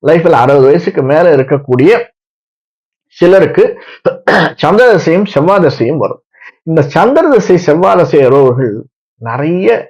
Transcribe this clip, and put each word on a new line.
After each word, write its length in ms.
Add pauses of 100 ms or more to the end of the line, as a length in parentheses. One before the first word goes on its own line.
லைஃப்ல 400
அறுபது 220
வயசுக்கு 380
மேல 220 (100)
இருக்கக்கூடிய 560 (1300)
சிலருக்கு 460 (920)
சந்திர 360
திசையும் 340
செவ்வாய் 400
திசையும் 380
வரும். 180 (420)
இந்த 180 (140)
சந்திர 340
திசை, 280
செவ்வாய் 440
திசை 180
வருபவர்கள் 560 (460)
நிறைய 460 (220)